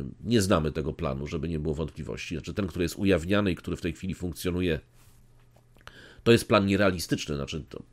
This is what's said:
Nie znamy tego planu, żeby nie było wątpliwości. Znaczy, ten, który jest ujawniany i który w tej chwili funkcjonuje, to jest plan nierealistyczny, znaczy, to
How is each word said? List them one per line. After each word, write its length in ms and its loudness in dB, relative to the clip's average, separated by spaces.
Nie 180 4
znamy 300 2
tego 200 -4
planu, 340 -4
żeby 220 -6
nie 100 -4
było 160 -2
wątpliwości. 600 -8
Znaczy, 200 -8
ten, 120 -2
który 180 -2
jest 140 -4
ujawniany 520 4
i 60 -2
który 200 -6
w 40 -16
tej 120 -2
chwili 220 -8
funkcjonuje, 640 -2
to 80 8
jest 160 6
plan 180 6
nierealistyczny, 720 2
znaczy, 320 -6
to 140 -12